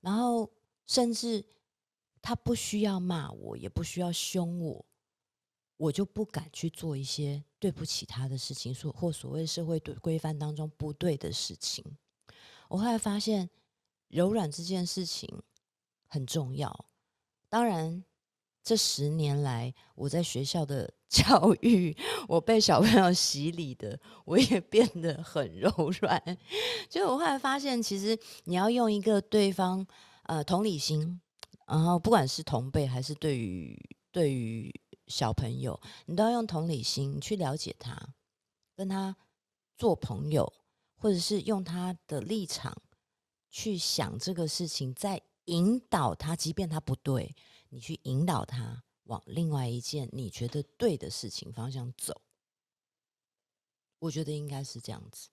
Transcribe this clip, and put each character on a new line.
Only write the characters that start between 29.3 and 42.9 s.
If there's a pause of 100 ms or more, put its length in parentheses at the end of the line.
方， (380)
呃，
同
理
心， (480)
然
后
不
管
是
同
辈
还
是
对
于， (380)
对
于 (360)
小
朋
友， (240)
你
都
要
用
同
理
心
去
了
解
他， (600)
跟
他 (600)
做
朋
友， (460)
或
者
是
用
他 (100)
的
立
场 (720)